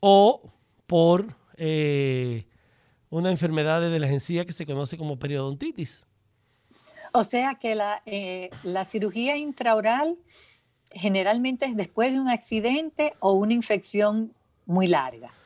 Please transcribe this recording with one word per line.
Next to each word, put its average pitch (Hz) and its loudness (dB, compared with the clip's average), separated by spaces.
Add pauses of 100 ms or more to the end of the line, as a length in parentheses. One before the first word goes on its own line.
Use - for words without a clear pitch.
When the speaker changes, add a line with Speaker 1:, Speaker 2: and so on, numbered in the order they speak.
Speaker 1:
o 202 6 (340)
por, 175 4 (200)
eh, 139 -2 (640)
una 170 -2
enfermedad 160 0
de 170 0
las 139 0
encías 170 -2
que 170 -12
se 156 -10
conoce 143 -6
como 151 -6
periodontitis. 143 -6 (1080)
Speaker 2:
O 233 2
sea 254 -2
que 226 -4
la, 208 -4
eh, 185 -10 (120)
la 185 -4
cirugía 220 -4
intraoral 254 0 (760)
generalmente 214 0
es 240 -4
después 220 0
de 269 0
un 262 0
accidente 262 -2
o 196 4
una 208 2
infección 214 0 (320)
muy 185 2
larga. 131 0 (160)